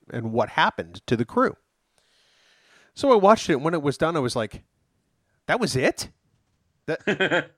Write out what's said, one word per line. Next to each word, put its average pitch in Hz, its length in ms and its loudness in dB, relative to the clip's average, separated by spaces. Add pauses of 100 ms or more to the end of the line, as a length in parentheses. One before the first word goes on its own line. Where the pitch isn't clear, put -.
(120)
and 113 200 -8
what 113 180 0
happened 87 580 -2
to 117 100 2
the 120 80 -2
crew. - 320 -2 (1400)
So 277 180 0
I 240 40 8
watched 208 340 4
it. 147 120 2
When 160 120 0
it 165 80 -2
was 139 160 -2
done, 165 180 0
I 160 40 -2
was 123 160 -2
like, 110 280 -6 (840)
"That 247 120 0
was 170 160 -2
it? 139 340 -2 (760)
That, 175 720 -2